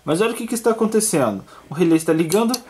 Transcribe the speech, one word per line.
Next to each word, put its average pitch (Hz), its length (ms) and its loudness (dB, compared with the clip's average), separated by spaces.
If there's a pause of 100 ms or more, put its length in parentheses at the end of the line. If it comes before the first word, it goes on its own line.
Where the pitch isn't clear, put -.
Mas 160 160 0
olha 233 120 0
o - 20 -8
que 233 100 -10
que 226 80 -6
está 226 160 0
acontecendo. 208 720 0 (240)
O - 60 -12
relé 165 220 2
está 160 180 2
ligando 190 400 0 (160)